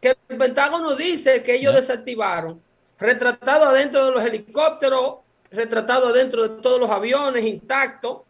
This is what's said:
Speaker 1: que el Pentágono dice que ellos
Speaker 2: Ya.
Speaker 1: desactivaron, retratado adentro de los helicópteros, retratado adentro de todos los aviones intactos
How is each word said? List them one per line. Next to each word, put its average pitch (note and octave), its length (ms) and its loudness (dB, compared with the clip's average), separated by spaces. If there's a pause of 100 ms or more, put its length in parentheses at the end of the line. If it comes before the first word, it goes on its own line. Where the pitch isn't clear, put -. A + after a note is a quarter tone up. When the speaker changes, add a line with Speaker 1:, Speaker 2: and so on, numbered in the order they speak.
Speaker 1:
que B3+ 120 2 (140)
el A#3 80 -10
Pentágono C#4+ 580 0
dice C#4+ 460 0
que A#3+ 140 0
ellos C#4 180 0
Speaker 2:
Ya. C#4 60 6
Speaker 1:
desactivaron, G#3 840 -6 (380)
retratado B3 680 2
adentro C4+ 360 2
de C4 60 0
los A#3+ 120 0
helicópteros, C4 920 -2 (340)
retratado A3+ 600 -2
adentro B3 380 2
de A3 140 -10
todos B3+ 180 2
los A#3+ 100 0
aviones B3 560 0
intactos B3+ 720 -4 (120)